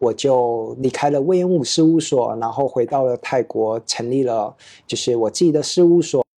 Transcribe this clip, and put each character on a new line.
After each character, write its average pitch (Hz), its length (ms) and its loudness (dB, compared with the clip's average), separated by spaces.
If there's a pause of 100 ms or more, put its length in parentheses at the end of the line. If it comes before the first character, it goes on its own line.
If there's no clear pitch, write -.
我 117 120 0
就 117 680 0
离 131 100 0
开 - 180 -2
了 143 120 0
隈 170 140 0
研 180 140 0
吾 175 140 2
事 160 220 0
务 160 160 4
所， 117 400 0
然 113 100 -4
后 139 160 -2
回 123 180 -2
到 135 200 0
了 123 140 0
泰 127 260 -2
国， 110 420 -4
成 117 240 -6
立 135 140 0
了 113 320 -4 (320)
就 120 80 -6
是 - 180 -2
我 113 160 0
自 - 140 -2
己 165 80 4
的 151 100 0
事 175 220 2
务 170 180 4
所。 143 220 -2 (140)